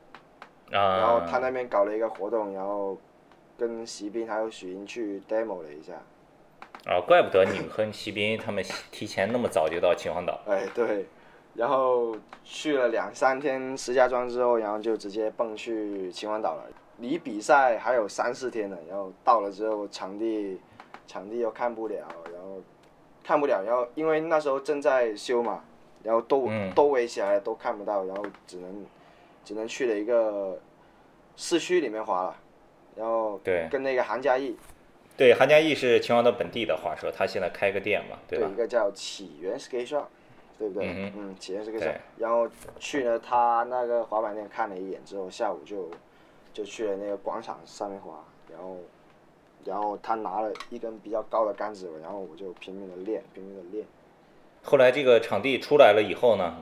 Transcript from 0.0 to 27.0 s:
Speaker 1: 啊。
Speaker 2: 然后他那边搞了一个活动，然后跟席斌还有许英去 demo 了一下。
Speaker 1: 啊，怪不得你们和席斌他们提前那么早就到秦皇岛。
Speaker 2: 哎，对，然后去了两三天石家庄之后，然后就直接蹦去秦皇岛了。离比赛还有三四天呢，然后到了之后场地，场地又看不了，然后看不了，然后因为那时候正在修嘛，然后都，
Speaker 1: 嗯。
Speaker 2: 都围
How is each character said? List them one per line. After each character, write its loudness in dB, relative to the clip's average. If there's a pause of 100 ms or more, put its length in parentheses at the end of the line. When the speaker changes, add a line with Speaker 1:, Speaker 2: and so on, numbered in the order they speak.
Speaker 1:
啊。 4
Speaker 2:
然 4
后 6
他 0
那 0
边 -4
搞 4
了 0
一 -2
个 0
活 -6
动， -2
然 -6
后 -4 (600)
跟 -4
席 -10
斌 -4
还 -4
有 -2
许 -12
英 -10
去 -8
demo -2
了 -14
一 -16
下。 -16 (920)
Speaker 1:
啊， 0
怪 6
不 -6
得 6
你 0
们 -8
和 -2
席 -10
斌 -2
他 -8
们 -4 (260)
提 -10
前 0
那 0
么 0
早 2
就 -2
到 4
秦 -4
皇 -4
岛。 -4
Speaker 2:
哎， 0
对， -2 (480)
然 0
后 2 (260)
去 -2
了 4
两 -2
三 2
天 -2
石 -4
家 6
庄 -2
之 -2
后， 4
然 0
后 -2
就 0
直 -8
接 -2
蹦 -4
去 -6
秦 -8
皇 -4
岛 -2
了。 -12 (340)
离 -4
比 -8
赛 6
还 2
有 2
三 -2
四 -6
天 -4
呢， -10 (120)
然 -8
后 -8 (100)
到 6
了 -4
之 -4
后 -2
场 -10
地， -4 (460)
场 -14
地 -6
又 -2
看 -2
不 -6
了， -8 (280)
然 -14
后 -12 (640)
看 0
不 0
了， 0
然 0
后 0
因 -2
为 2
那 2
时 -2
候 0
正 -4
在 4
修 0
嘛， -2 (400)
然 -4
后 4
都， 2
Speaker 1:
嗯。 -2
Speaker 2:
都 8
围 2